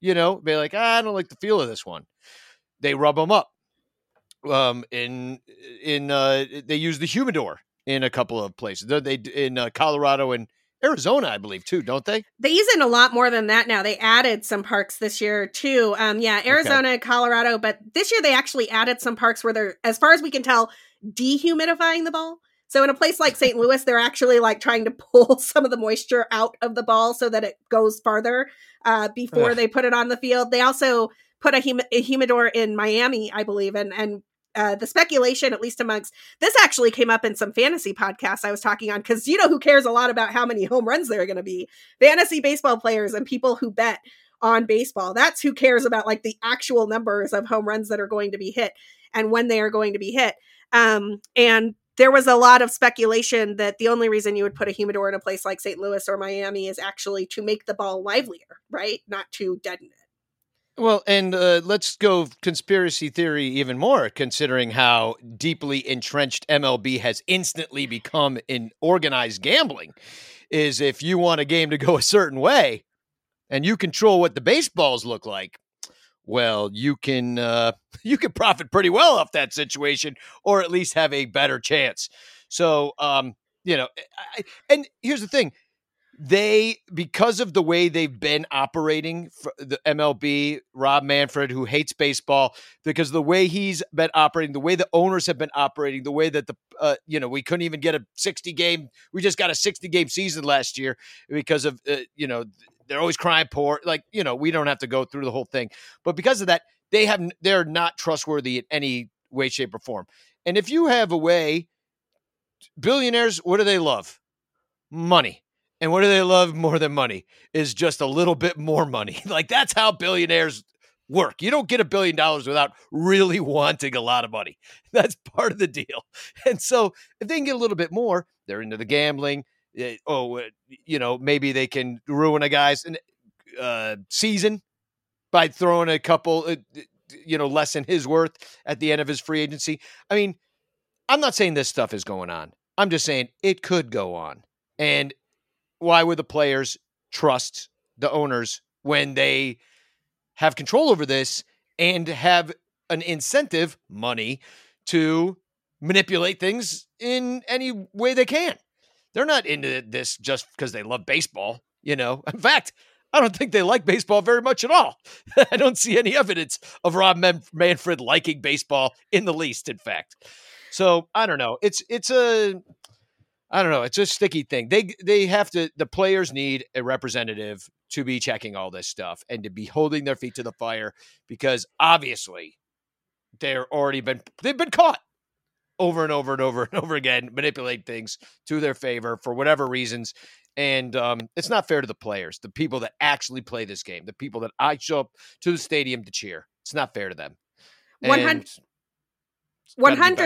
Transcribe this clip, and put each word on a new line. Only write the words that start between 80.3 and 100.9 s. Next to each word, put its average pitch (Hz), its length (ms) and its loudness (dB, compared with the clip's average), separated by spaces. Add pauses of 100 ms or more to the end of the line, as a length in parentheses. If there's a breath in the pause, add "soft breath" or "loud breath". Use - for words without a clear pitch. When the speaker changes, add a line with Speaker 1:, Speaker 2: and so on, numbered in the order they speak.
Speaker 1:
or 202 160 4
at 175 100 -4
least 180 220 -2
have 151 220 2
a 139 100 -2
better 135 340 0
chance. 135 520 -2 (400 soft breath)
So, 151 480 0
um, 139 340 0 (320)
you 170 140 0
know, 127 180 -4
I, - 440 -14
I, - 20 -10 (260 loud breath)
and 285 180 4 (140)
here's 240 220 -2
the 214 60 -10
thing. 226 240 0 (640)
They, 214 600 2 (160)
because 190 460 0
of 202 120 -4
the 190 100 4
way 170 280 2
they've 151 280 -4
been 151 320 -2
operating, 156 800 -4
for - 300 -12
the 135 260 -8
M 151 160 2
L 151 140 2
B, 143 460 -2 (120)
Rob 139 320 2
Manfred, 143 460 0
who 127 160 -4
hates 147 260 -2
baseball, 139 600 0 (300 loud breath)
because 156 260 -2
the 160 100 0
way 180 280 4
he's 190 340 -4 (120)
been 160 200 2
operating, 156 400 2
the 139 60 -6
way 170 160 0
the 175 180 -2
owners 180 320 2
have 160 100 -2
been 151 180 -6
operating, 139 500 -2
the 143 60 -6
way 156 200 0
that 143 160 -4
the, - 100 -14 (240)
uh, 147 160 2 (100)
you 156 140 -6
know, 127 80 -6
we 131 140 -8
couldn't 170 220 -4
even 156 160 -8
get 156 140 0
a 127 200 -6
sixty 190 400 -8
game, 170 340 -2 (240 soft breath)
we 185 80 -6
just 185 160 0
got 180 140 0
a 156 40 -4
sixty 185 340 -4
game 165 200 0
season 165 340 -6
last 139 360 0
year 131 180 -6 (320 loud breath)